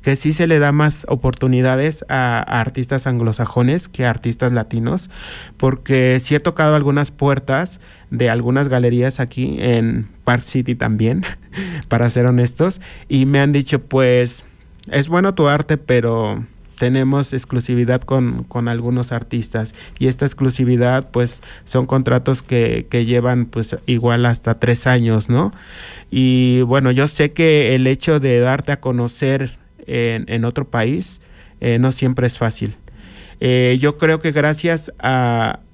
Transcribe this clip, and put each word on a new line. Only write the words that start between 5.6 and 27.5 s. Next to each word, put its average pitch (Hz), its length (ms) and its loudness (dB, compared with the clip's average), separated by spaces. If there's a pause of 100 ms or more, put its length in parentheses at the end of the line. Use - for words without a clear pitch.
sí 135 140 -2
he 147 60 2
tocado 151 340 2
algunas 143 360 2
puertas 139 720 -2 (300)
de 120 200 2
algunas 123 380 0
galerías 123 520 0
aquí 131 380 -4
en 113 500 0 (160)
Park 123 180 0
City 123 320 -2
también, 117 500 0 (320)
<laughs> 175 320 -8
para 120 220 2
ser 123 160 2
honestos, 123 540 0 (280)
y 131 180 2
me 139 140 4
han 147 120 4
dicho, 143 280 0
pues, 123 640 2 (460)
"Es 143 160 0
bueno 185 280 0
tu 156 120 2
arte, 147 300 0
pero 113 680 -2 (340)
tenemos 131 560 0
exclusividad 123 680 -2
con, 120 440 -2
con 120 220 -6
algunos 120 460 -4
artistas", 113 640 -6 (240)
y 131 80 0
esta 127 180 0
exclusividad, 127 840 0
pues, 123 320 -2 (220)
son 127 200 -2
contratos 127 580 0
que, 113 460 -2
que 120 160 0
llevan, 120 400 0
pues, 113 400 -6
igual 120 400 0
hasta 117 340 0
tres 120 280 0
años, 113 420 2
¿no? 156 240 2 (580)
Y, 127 520 4
bueno, 127 280 2
yo 135 160 2
sé 147 260 0
que 151 420 4